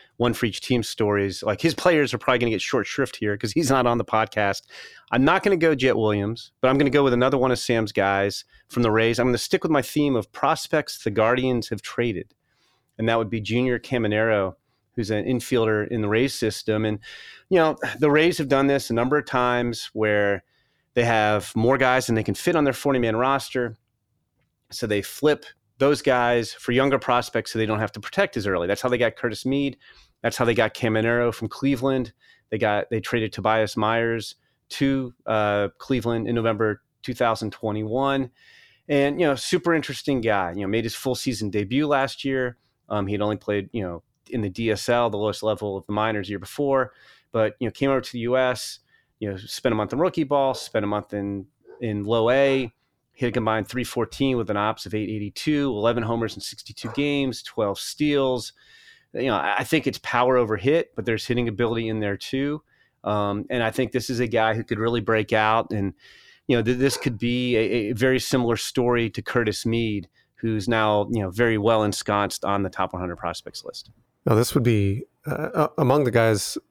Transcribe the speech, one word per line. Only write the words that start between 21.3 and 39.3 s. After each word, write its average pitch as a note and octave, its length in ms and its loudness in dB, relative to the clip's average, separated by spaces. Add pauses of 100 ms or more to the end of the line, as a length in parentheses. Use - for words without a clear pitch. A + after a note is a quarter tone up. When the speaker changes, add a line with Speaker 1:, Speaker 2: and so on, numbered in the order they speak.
Speaker 1:
more A#2+ 220 4
guys B2+ 300 4
than A#2 80 2
they G#2+ 80 0
can G#2 100 -2
fit E3+ 220 0
on D3+ 80 2
their C3+ 100 0
forty-man B2 420 0
roster. B2+ 600 -2 (960)
So - 160 -8
they G#2 160 0
flip - 420 0 (320)
those C#3 240 2
guys A#2+ 520 2
for - 180 -6
younger C3 260 4
prospects A#2+ 560 0
so A2+ 60 -2
they A2 80 0
don't G#2+ 100 0
have G#2+ 140 -2
to - 80 -16
protect - 360 -2
as G#2+ 120 -4
early. F2+ 180 0
That's G2 160 -2
how B2+ 80 0
they B2 80 0
got A#2 180 0
Curtis A2+ 300 -6
Mead. C#3 320 -2 (460)
That's A#2 120 0
how A#2+ 100 0
they A#2 100 4
got A2 180 2
Caminero A#2 580 2
from A2 180 -6
Cleveland. C3 640 -2 (360)
They A2 80 -4
got, G#2 320 0
they A2+ 100 -2
traded A2 320 -2
Tobias A2 460 0
Myers A#2 560 0 (360)
to, C3+ 440 -2 (140)
uh, G#2 400 2 (100)
Cleveland A#2 500 -2
in A#2 60 0
November A2 480 0 (220)
two B2+ 100 -6
thousand A2+ 380 0
twenty-one. B2 800 -2 (580)
And, C#3+ 320 2
you E3 60 4
know, C#3 80 2